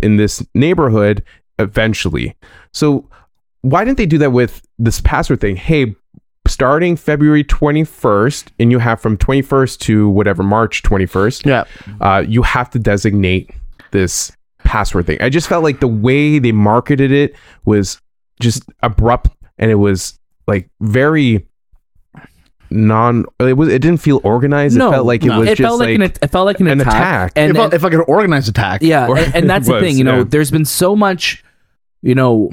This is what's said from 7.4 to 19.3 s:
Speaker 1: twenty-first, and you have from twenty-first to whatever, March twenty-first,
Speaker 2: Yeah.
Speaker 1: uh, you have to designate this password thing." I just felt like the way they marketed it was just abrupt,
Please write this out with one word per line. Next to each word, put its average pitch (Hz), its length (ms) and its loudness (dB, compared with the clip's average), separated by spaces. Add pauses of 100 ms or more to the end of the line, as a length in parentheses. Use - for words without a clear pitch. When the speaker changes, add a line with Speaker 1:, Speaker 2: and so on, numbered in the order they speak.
Speaker 1:
twenty-first, 147 1160 -2
and 117 100 2
you 123 80 2
have 117 220 -2
from 110 160 -2
twenty-first 135 680 0
to 107 260 2
whatever, 98 360 0
March 107 380 -2
twenty-first, 95 600 -2
Speaker 2:
Yeah. 139 200 0 (360)
Speaker 1:
uh, 98 240 0
you 110 180 0
have 123 280 -2
to 131 80 -6
designate 101 720 -2 (400)
this - 400 -4 (320)
password 98 440 -2
thing." 80 140 -4
I 123 80 -2
just 156 200 -2
felt 175 160 -2
like 143 160 -2
the 131 80 0
way 135 500 0
they 120 140 0
marketed 120 580 2
it 143 240 0 (300)
was 104 340 0 (420)
just 117 220 -2 (180)
abrupt, 117 500 0 (280)